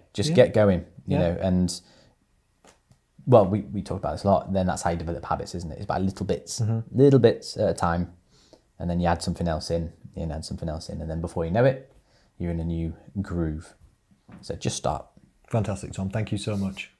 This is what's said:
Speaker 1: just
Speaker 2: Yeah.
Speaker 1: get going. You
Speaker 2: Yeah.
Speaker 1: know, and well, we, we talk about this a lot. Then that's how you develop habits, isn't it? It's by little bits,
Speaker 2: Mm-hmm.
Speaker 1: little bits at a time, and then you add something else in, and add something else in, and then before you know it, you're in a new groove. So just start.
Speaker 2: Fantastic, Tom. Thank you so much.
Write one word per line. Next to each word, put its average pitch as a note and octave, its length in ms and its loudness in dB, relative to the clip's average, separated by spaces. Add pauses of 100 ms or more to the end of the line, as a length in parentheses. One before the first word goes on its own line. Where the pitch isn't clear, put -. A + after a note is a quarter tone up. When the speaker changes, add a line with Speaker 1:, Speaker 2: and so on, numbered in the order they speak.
(120)
Speaker 1:
just G2+ 180 0
Speaker 2:
Yeah. E3 40 0
Speaker 1:
get - 200 8
going. G2+ 260 6 (260)
You F#2+ 120 0
Speaker 2:
Yeah. F2+ 100 2
Speaker 1:
know, F2 120 -2
and F2+ 400 2 (1500)
well, A2+ 200 8
we, G2+ 140 2
we G2 220 -6
talk F#2 160 -6
about D2+ 140 -4
this - 120 -8
a G2+ 40 4
lot. G2 240 4
Then F#2+ 140 2
that's E2+ 160 -2
how F2+ 80 0
you E2+ 60 -2
develop E2+ 280 -6
habits, - 300 -6
isn't E2+ 160 -8
it? - 80 -12
It's G2+ 80 -10
by D#2 120 -2
little F#2+ 280 -2
bits, - 340 -6
Speaker 2:
Mm-hmm. A2+ 200 0 (180)
Speaker 1:
little C3+ 220 8
bits - 360 2
at G#2 120 2
a F2 60 0
time, F2 380 0 (680)
and F2 100 -4
then F2 100 0
you F2 60 2
add E2+ 160 2
something F2 240 -4
else D#2 240 -4
in, E2+ 220 -4 (240)
and E2 160 -6
add E2 120 -8
something F#2 240 -8
else D#2+ 200 -8
in, D#2+ 120 -10
and E2 100 -8
then E2 100 -4
before E2 240 -4
you E2 60 -4
know A2+ 140 2
it, - 280 0 (460)
you're F2 140 -4
in E2 80 -4
a E2 40 -4
new E2 300 -4 (280)
groove. D#2+ 520 -4 (640)
So - 160 -10
just - 200 -4
start. - 300 -4 (420)
Speaker 2:
Fantastic, G#2 440 -4
Tom. F#2+ 180 -6
Thank G#2+ 220 -4
you G#2+ 60 -4
so G#2 180 -4
much. G2 440 -6